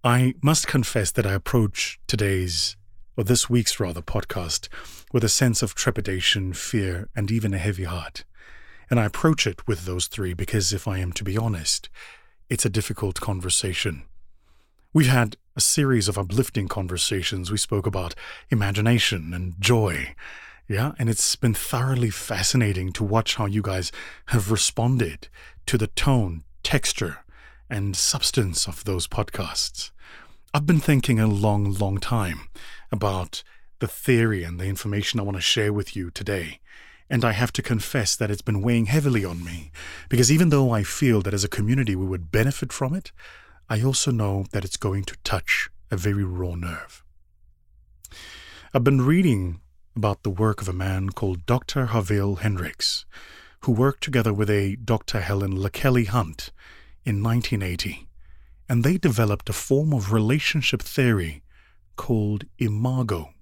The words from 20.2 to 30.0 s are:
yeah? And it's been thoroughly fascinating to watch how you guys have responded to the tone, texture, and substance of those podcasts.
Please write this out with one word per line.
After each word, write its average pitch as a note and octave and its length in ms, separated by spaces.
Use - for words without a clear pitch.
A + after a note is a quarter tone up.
yeah? G#2 300
And A2+ 120
it's - 260
been A#2 180
thoroughly B2 560
fascinating F#2+ 840
to - 100
watch G#2+ 320
how A2 100
you G2+ 160
guys F#2+ 300
have G#2 240
responded A2+ 760
to B2 100
the G#2+ 100
tone, G2+ 560
texture, - 600
and G2+ 260
substance - 720
of - 160
those F#2 240
podcasts. - 840